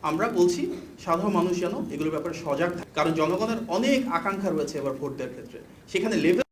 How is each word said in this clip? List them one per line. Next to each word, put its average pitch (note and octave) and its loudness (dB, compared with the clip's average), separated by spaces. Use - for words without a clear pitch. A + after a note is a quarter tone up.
আমরা E3 0
বলছি F3 4
সাধারণ F#3 2
মানুষ F3 2
যেন G3+ -2
এগুলোর D#3 -2
ব্যাপারে D#3 -4
সজাগ D3+ 0
থাকে, - -12
কারণ D#3 2
জনগণের G#3 2
অনেক C4 4
আকাঙ্ক্ষা G3 0
রয়েছে D3+ -2
এবার C3+ -2
ভোট C#3 -4
দেওয়ার B2 -6
ক্ষেত্রে, - -16
সেখানে G3+ 2
লেভেল F3+ 4